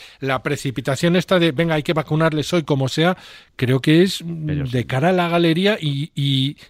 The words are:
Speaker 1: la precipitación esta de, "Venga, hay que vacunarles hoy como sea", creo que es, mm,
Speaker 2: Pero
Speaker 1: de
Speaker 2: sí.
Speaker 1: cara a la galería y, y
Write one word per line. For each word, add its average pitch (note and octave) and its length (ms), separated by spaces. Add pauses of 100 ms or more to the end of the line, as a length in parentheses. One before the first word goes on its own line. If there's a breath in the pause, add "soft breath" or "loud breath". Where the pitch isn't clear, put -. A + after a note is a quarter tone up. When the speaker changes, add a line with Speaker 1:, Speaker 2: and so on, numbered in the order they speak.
(200 loud breath)
Speaker 1:
la C3 240
precipitación C#3+ 720
esta F3+ 240
de, E3 100
"Venga, E3 240
hay D3+ 80
que E3+ 120
vacunarles D#3 580
hoy F3 100
como C3+ 260
sea", E3+ 280 (400 loud breath)
creo B2+ 240
que D#3 240
es, F#3+ 200
mm, E3 220
Speaker 2:
Pero D3 200
Speaker 1:
de B2 120
Speaker 2:
sí. A2+ 60
Speaker 1:
cara C3+ 240
a F#3+ 40
la F3 160
galería F3 520
y, C#3+ 340
y C#3 420 (140)